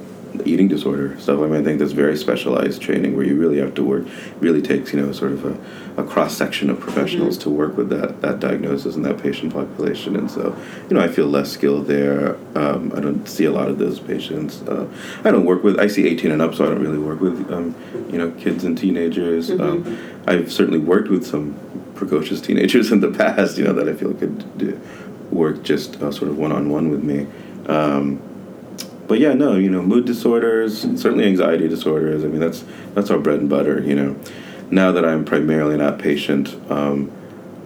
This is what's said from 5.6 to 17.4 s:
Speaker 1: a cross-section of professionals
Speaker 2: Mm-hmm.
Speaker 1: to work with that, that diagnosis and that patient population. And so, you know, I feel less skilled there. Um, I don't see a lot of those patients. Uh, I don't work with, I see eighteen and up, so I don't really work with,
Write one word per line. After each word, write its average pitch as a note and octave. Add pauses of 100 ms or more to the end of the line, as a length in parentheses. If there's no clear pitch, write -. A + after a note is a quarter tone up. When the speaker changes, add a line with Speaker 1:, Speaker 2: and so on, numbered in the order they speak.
Speaker 1:
a -
cross-section -
of -
professionals -
Speaker 2:
Mm-hmm. -
Speaker 1:
to -
work D2+
with -
that, -
that -
diagnosis C#2+
and D2
that C#2+
patient D2
population. -
And -
so, - (340)
you F#3+
know, A#2+
I E2+
feel -
less C#2+
skilled C#2+
there. C#2+ (200)
Um, D2
I C#2+
don't C#2+
see -
a D2
lot C2
of C#2
those -
patients. -
Uh, - (360)
I A3
don't F2+
work F2
with, F#2+
I G2+
see G2
eighteen E2
and D2+
up, -
so D2+
I D2
don't D#2
really D2+
work D#2
with, F2+